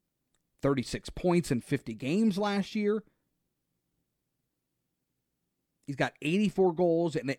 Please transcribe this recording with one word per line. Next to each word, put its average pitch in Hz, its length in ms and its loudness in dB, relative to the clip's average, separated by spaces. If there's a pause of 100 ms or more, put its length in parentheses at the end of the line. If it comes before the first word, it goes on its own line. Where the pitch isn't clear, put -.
(600)
Thirty-six 131 480 -2
points 175 400 0
in 120 120 0
fifty 127 340 -6
games 185 420 0
last 202 380 -2
year. 208 280 0 (2750)
He's 139 80 -8
got 131 260 -2
eighty-four 185 540 2
goals 170 400 2
and 135 240 -2